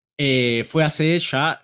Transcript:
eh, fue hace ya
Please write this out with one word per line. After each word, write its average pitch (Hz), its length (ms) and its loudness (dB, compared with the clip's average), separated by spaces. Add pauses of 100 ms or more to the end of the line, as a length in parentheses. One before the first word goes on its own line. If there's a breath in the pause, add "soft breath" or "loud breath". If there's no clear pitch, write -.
(180)
eh, 123 500 0
fue 160 160 0
hace 156 360 0
ya 147 440 -2